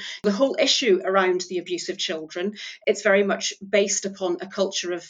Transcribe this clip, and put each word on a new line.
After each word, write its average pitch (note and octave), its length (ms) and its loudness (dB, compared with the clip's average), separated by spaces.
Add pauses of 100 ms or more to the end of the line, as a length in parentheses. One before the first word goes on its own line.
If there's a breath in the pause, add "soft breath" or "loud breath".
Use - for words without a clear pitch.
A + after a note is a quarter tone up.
(220 loud breath)
The G#3 80 2
whole B3 260 2
issue A3+ 480 4
around F#3 440 4
the F#3 100 -4
abuse E3+ 300 -6
of F3 100 -6
children, F3 560 -6 (320 loud breath)
it's G#3 160 2
very G3+ 220 6
much G3 300 -2 (140)
based G3+ 380 2
upon F#3+ 340 -4
a G3 60 -10
culture F#3+ 460 -2
of E3+ 180 -8